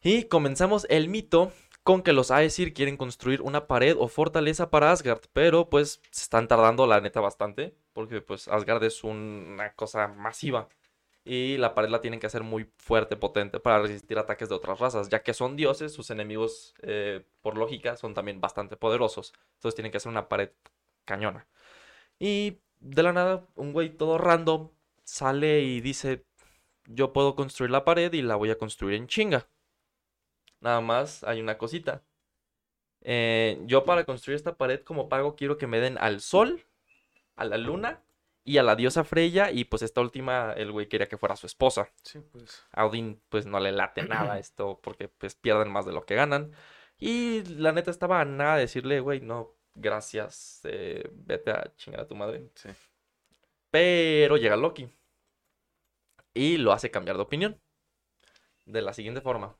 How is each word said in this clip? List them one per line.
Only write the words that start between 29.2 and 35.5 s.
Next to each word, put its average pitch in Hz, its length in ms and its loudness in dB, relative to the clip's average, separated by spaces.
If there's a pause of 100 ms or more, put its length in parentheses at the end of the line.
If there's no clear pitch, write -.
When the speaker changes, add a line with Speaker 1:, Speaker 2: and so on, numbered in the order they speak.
Speaker 1:
Nada 117 220 0
más 123 420 -2
hay 113 180 -4
una 110 160 -4
cosita. 143 460 -6 (1000)
Eh, 113 640 0
yo 135 200 4
para 175 180 2
construir 135 320 -6
esta 151 220 -6
pared 135 240 -2
como 147 280 -8
pago 139 260 -2
quiero 143 220 -4